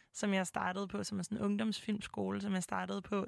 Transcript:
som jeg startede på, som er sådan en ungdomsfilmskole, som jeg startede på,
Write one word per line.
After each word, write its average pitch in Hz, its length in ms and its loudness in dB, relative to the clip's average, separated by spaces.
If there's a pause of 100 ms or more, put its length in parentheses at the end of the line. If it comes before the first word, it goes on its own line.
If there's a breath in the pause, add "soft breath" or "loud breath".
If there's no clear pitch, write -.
(140)
som 202 200 2
jeg 190 140 4
startede 185 400 0
på, 202 160 -2
som 196 160 -2
er 175 40 0
sådan 208 140 -4
en - 60 -2
ungdomsfilmskole, 202 960 0
som 202 120 0
jeg 185 100 2
startede 190 380 -2
på, 196 260 0